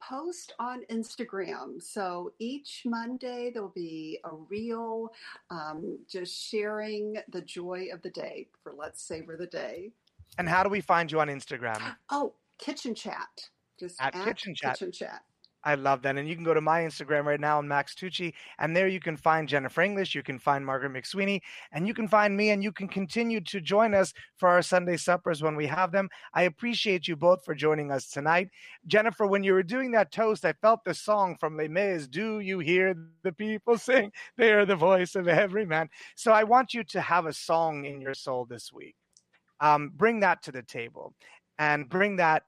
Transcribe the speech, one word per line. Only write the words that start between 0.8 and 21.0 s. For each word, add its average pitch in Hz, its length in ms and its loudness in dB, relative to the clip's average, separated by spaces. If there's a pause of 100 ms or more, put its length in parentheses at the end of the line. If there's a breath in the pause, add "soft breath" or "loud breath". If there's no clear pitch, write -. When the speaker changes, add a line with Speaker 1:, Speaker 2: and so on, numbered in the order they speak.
Speaker 1:
Instagram. 196 880 -8
So 180 600 -8
each 269 440 -10
Monday 240 680 -6
there'll 208 160 -8
be 160 560 -10
a 160 100 -14
reel, 226 800 -8 (360 loud breath)
um, 156 580 -10
just 180 280 -10
sharing 214 800 -6 (120)
the 180 140 -10
joy 180 500 -10
of 180 100 -16
the 185 80 -10
day - 380 -12 (140)
for 147 120 -18
Let's 151 280 -14
Savor 165 340 -12
the 175 100 -10
Day. 165 460 -10 (440)
Speaker 2:
And 175 120 -4
how 185 160 4
do 202 40 2
we 202 120 -2
find 170 320 2
you 156 80 2
on 151 80 2
Instagram? 120 680 -6 (140)
Speaker 1:
Oh, 285 240 -2 (240)
Kitchen 285 380 -8
Chat. - 540 -12 (280)
Just 175 220 -12
Speaker 2:
At 135 140 -2
Kitchen 196 400 -6
Chat. 139 180 -4
Speaker 1:
at 131 60 -4
Kitchen 180 140 -8
Chat. - 300 -12 (420)
Speaker 2:
I 151 100 2
love 139 280 0
that. 139 140 -2
And 143 120 -6
you 170 80 -6
can 165 80 -10
go 165 100 4
to 156 60 2
my 160 220 2
Instagram 151 420 -2
right 147 160 0
now, 151 200 2
Max 143 360 -2
Tucci, 175 380 -8 (260 loud breath)
and 160 160 0
there 190 100 4
you 190 140 -2
can 156 160 -6
find 160 320 2
Jennifer 139 320 -2
English, 196 340 0
you 143 80 -6
can 135 160 -8
find 139 260 0
Margaret 135 280 -4
McSweeney, 196 480 -4 (320 loud breath)